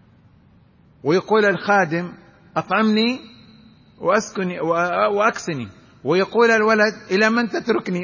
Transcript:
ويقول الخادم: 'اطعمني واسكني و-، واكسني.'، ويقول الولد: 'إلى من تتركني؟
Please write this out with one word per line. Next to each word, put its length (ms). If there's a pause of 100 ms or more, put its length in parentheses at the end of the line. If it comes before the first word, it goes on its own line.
(1040)
ويقول 400
الخادم: 680 (440)
'اطعمني 640 (800)
واسكني 600
و-، 580
واكسني.'، 500 (360)
ويقول 460
الولد: 440 (160)
'إلى 200
من 180
تتركني؟ 560